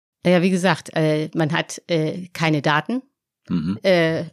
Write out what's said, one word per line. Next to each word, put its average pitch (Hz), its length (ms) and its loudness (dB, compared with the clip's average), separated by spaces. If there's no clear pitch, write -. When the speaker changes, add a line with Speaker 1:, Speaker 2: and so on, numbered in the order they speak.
Speaker 1:
Ja, 180 160 4
wie 185 80 2
gesagt, 180 440 0
äh, 156 420 0
man 156 180 0
hat, - 340 -4
äh, 165 460 -2
keine 156 280 0
Daten. 156 400 0
Speaker 2:
Mhm. 175 320 -2
Speaker 1:
Äh, 165 520 2